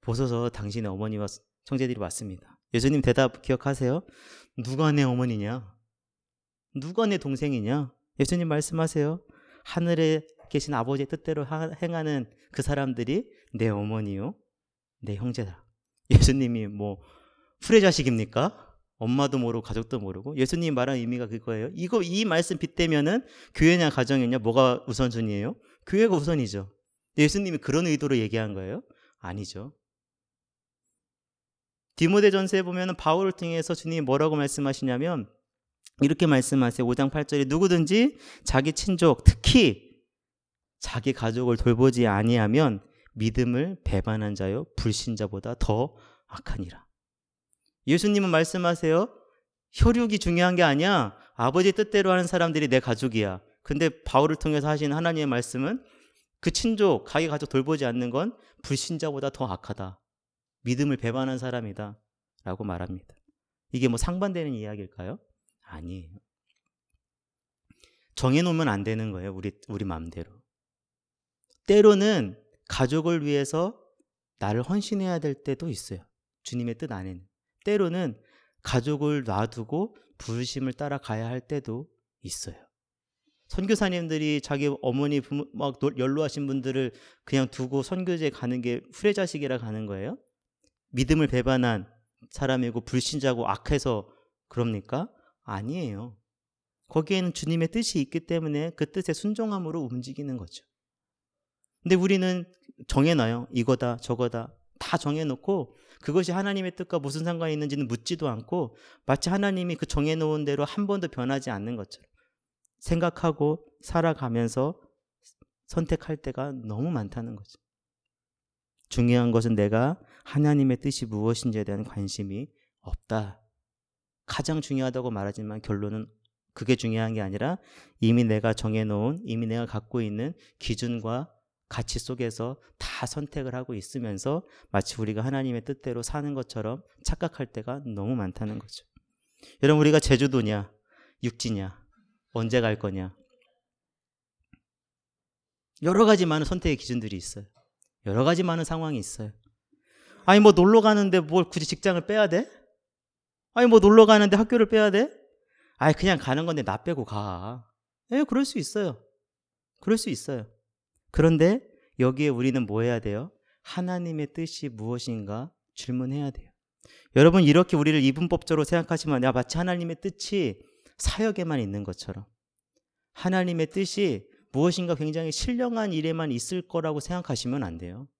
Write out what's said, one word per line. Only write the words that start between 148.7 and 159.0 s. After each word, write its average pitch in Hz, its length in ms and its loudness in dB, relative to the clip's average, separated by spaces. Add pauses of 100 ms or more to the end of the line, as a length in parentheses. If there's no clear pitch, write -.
있어요. 107 340 -10 (920)
아니, 196 140 10
뭐 208 120 12
놀러 190 300 10
가는데 202 380 6
뭘 170 300 2
굳이 156 160 -4
직장을 180 400 -2
빼야 214 220 2
돼? 180 220 0 (1040)
아니, 247 140 6
뭐 226 120 12
놀러 208 260 12
가는데 208 320 8
학교를 220 300 4
빼야 214 240 4
돼? 220 200 2 (640)
아니, 151 160 4
그냥 180 240 2
가는 139 280 -2
건데 160 180 -2
나 98 140 -2
빼고 143 280 -6
가. 104 600 -8 (460)
예, 277 120 2
그럴 269 220 0
수 - 120 -8
있어요. 175 440 -6 (800)